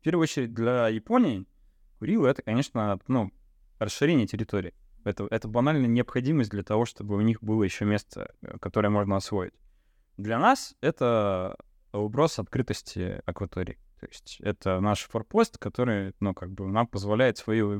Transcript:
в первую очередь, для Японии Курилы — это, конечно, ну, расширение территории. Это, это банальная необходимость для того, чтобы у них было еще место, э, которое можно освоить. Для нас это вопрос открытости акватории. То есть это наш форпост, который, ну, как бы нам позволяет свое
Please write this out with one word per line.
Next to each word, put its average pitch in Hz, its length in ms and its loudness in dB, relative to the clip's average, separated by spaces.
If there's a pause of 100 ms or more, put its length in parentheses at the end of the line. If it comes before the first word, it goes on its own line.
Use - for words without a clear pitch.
в - 40 -20
первую 160 200 2
очередь, 123 300 -2
для 117 340 2
Японии 110 580 2 (540)
Курилы — 170 300 2
это, - 120 -2
конечно, 107 560 0 (100)
ну, 120 240 0 (480)
расширение 135 460 2
территории. 101 480 -4 (300)
Это, 101 260 -2
это 110 180 -2
банальная 127 400 2
необходимость 123 600 2
для 101 140 -4
того, 110 220 2
чтобы 101 300 -6
у 104 60 0
них 113 200 2
было 107 220 0
еще 98 220 -2
место, - 560 -4
э, - 180 -16
которое 104 300 2
можно 101 260 2
освоить. 95 380 -4 (640)
Для 107 200 -2
нас 233 440 2
это 107 760 0 (360)
вопрос 107 480 0
открытости 95 840 -4
акватории. 92 520 -6 (220)
То - 80 -12
есть - 340 -20
это 98 380 -2
наш 104 280 0
форпост, - 500 0
который, 104 600 -2
ну, 98 140 0
как 90 180 -12
бы 95 160 -8
нам 113 200 2
позволяет 107 500 2
свое 110 300 0 (120)